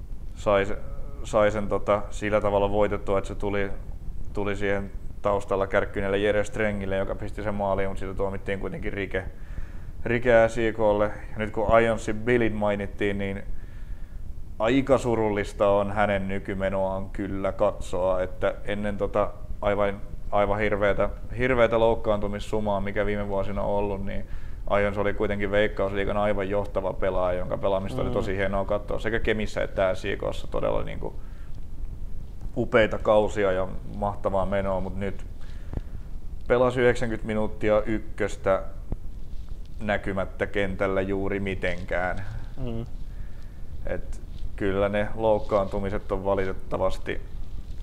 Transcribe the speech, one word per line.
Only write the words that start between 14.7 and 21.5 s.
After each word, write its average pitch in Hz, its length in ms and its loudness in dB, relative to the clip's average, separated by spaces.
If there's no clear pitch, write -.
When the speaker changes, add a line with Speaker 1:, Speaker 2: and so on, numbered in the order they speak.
Speaker 1:
surullista 107 720 2
on 101 220 4
hänen 101 360 2
nykymenoaan 95 840 -2
kyllä 95 420 -2
katsoa, 92 720 0
että 95 340 0
ennen 104 320 -2
tota 101 340 2
aivan, 101 400 2
aivan 101 280 4
hirveetä, 101 500 4
hirveetä 117 420 4